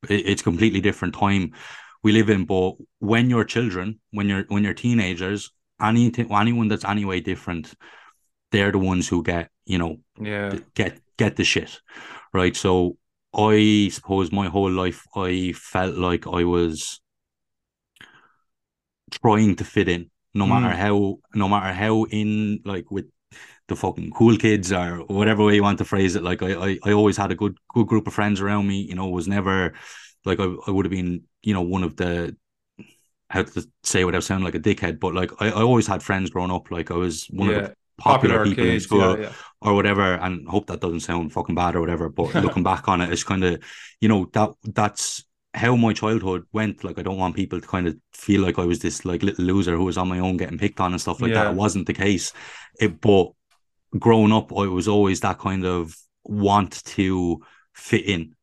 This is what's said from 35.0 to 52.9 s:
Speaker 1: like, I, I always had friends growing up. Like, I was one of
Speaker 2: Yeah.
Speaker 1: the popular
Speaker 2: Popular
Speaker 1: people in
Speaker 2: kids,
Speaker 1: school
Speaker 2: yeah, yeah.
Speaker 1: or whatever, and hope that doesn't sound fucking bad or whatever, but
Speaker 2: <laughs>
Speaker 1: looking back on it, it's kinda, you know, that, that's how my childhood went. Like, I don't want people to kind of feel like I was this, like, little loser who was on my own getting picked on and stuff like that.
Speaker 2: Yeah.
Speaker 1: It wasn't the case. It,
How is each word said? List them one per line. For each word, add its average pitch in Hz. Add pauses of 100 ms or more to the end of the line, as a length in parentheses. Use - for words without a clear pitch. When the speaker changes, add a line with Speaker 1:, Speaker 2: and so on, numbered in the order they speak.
Speaker 1:
like, 92 (100)
I, 104
I 104
always 117
had 95
friends 95
growing 90
up. 90
Like, 85
I 85
was 85
one 98
of 107
Speaker 2:
Yeah. 104
Speaker 1:
the 98 (220)
popular 127
Speaker 2:
Popular 107
Speaker 1:
people 101
in 90
Speaker 2:
kids, 90
Speaker 1:
school 95
Speaker 2:
yeah, 107
yeah. - (280)
Speaker 1:
or 104
whatever, 98
and 87
hope 98
that 90
doesn't 85
sound 85
fucking 87
bad 87
or 87
whatever, 82
but 82
Speaker 2:
<laughs> -
Speaker 1:
looking 90
back 92
on 92
it, 87
it's 87
kinda, 92 (420)
you 110
know, 98
that, 107 (140)
that's - (300)
how 120
my 113
childhood 95
went. 107
Like, 87
I -
don't 92
want 92
people 92
to -
kind 90
of 78 (160)
feel 98
like 90
I 90
was 87
this, -
like, 90
little 98
loser 90
who 90
was 90
on 92
my 90
own 92
getting 85
picked 98
on 90
and 87
stuff -
like 117
that. 107
Speaker 2:
Yeah. 104
Speaker 1:
It 87
wasn't 98
the 95
case. 98 (460)
It, 95